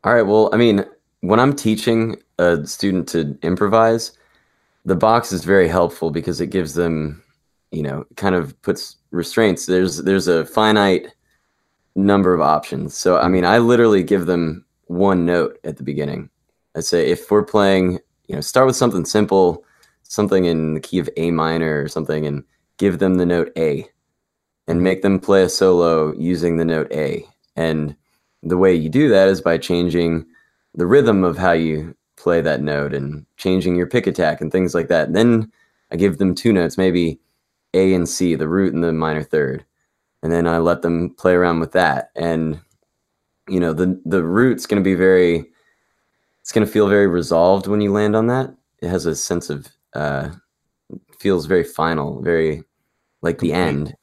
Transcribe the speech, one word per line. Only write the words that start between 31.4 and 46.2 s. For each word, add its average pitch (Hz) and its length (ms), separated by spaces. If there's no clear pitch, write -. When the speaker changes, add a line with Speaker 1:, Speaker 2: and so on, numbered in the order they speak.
Speaker 1:
you 80 420
play 85 240
that 76 200
note 73 320
and 71 320
changing 92 400
your 87 100
pick 117 200
attack 82 340
and 78 100
things 92 240
like 82 140
that. 80 180
And 82 100
then 113 360
I 87 40
give 90 220
them 92 160
two 113 180
notes, 85 240
maybe 87 440
A 95 200
and 87 140
C, 87 260
the 76 140
root 92 260
and 82 80
the 85 100
minor 78 300
third. 73 420
And 80 100
then 85 140
I 82 120
let 85 240
them 85 320
play 90 200
around 87 260
with 80 120
that. 82 440
And, 82 440
you 92 120
know, 85 140
the, 90 320
the 87 180
root's 110 420
gonna 104 140
be 95 140
very, 90 500